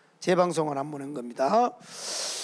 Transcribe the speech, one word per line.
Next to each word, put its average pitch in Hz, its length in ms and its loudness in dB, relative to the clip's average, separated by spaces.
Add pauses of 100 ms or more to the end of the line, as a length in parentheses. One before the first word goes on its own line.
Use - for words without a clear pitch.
(180)
재방송을 165 580 2
한번 143 260 -6
한 143 120 -8
겁니다. 190 560 2 (720)